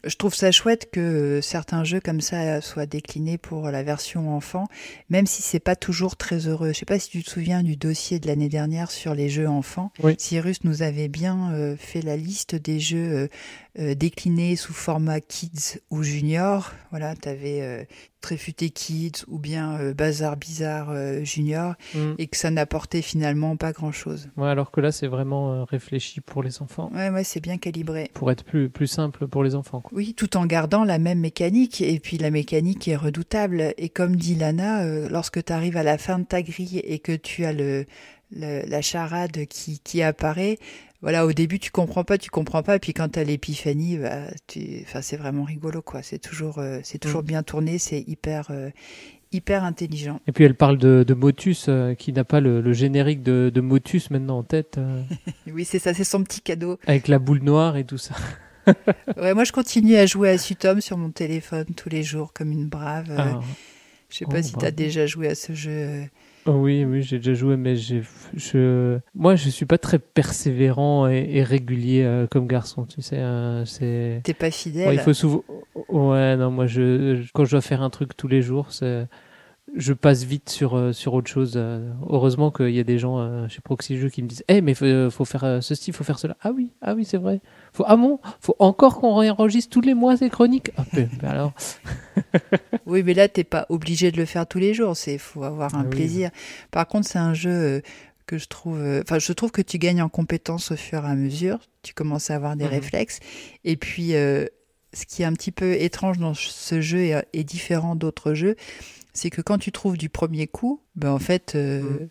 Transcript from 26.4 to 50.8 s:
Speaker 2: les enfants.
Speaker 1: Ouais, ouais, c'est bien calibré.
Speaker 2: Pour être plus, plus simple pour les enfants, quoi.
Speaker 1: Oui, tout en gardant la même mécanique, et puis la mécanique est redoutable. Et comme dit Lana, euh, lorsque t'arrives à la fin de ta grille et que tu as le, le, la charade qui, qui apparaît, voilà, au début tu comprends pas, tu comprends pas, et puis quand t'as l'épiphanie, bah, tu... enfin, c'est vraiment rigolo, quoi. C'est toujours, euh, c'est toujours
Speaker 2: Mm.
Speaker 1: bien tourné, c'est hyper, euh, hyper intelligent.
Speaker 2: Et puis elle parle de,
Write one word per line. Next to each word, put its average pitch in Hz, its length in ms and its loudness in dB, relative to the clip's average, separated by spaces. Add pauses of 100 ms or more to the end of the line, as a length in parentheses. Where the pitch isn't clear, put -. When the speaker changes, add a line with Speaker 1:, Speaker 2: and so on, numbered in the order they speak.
Speaker 2:
les 127 180 -8
enfants. 160 320 -10
Speaker 1:
Ouais, 190 160 -2
ouais, 190 140 -2
c'est 170 160 -6
bien 170 180 -6
calibré. 160 560 -6
Speaker 2:
Pour 131 180 -2
être 123 120 -2
plus, 139 260 0
plus 135 180 -2
simple 147 400 -4
pour 135 160 0
les 135 120 2
enfants, 135 240 -8
quoi. - 160 -16
Speaker 1:
Oui, 208 180 -6
tout 214 240 -4
en 175 80 2
gardant 165 380 2
la 180 160 2
même 170 200 2
mécanique, 180 640 0
et 160 180 0
puis - 180 -8
la 156 120 0
mécanique 156 600 0
est 156 80 2
redoutable. 165 800 -2
Et 170 120 -6
comme 180 280 0
dit 170 180 0
Lana, 175 480 0
euh, 156 260 -4
lorsque 170 340 -4
t'arrives 165 340 -2
à 160 60 0
la 151 140 4
fin 185 220 -2
de 175 60 -2
ta 180 180 -2
grille 180 400 -8
et 151 160 -6
que 165 160 -4
tu 165 300 -6
as 156 80 -2
le, 139 320 -2 (460)
le, 151 360 -8
la 147 140 -4
charade 165 680 -4
qui, - 320 -12
qui - 220 -4
apparaît, 160 580 0 (420)
voilà, 165 240 2
au 160 60 4
début 165 280 0
tu - 120 -10
comprends 175 320 0
pas, 202 140 0
tu - 120 -6
comprends 156 320 -2
pas, 151 140 2
et 147 40 2
puis 156 140 -6
quand 160 160 -2
t'as 156 140 -2
l'épiphanie, 147 760 -2
bah, 139 300 -4 (200)
tu... - 360 -10
enfin, - 180 -10
c'est 139 160 -8
vraiment 143 280 -4
rigolo, 156 360 -8
quoi. 131 220 -12
C'est - 160 -12
toujours, 156 400 -10
euh, 135 240 -6
c'est - 160 -12
toujours 151 240 -4
Speaker 2:
Mm. 151 40 -8
Speaker 1:
bien 160 160 -2
tourné, 160 360 -2
c'est 147 260 -4
hyper, 156 460 -8
euh, 139 180 -8 (600)
hyper 190 320 0
intelligent. 156 640 -6
Speaker 2:
Et - 60 -2
puis 156 100 8
elle 131 120 10
parle 139 220 6
de, 127 300 10